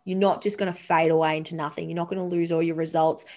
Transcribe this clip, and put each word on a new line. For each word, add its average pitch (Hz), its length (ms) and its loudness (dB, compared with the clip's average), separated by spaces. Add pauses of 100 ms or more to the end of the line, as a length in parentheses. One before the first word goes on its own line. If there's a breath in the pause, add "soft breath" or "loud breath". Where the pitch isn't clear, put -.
you're 185 120 -4
not 190 260 2
just 208 160 -2
gonna 185 140 -2
fade 165 380 2
away 160 260 4
into 156 200 -8
nothing. 160 340 -6
You're 170 60 -6
not 170 120 -4
gonna 190 180 -4
lose 170 260 0
all 165 100 2
your 165 140 0
results. 165 500 0 (100)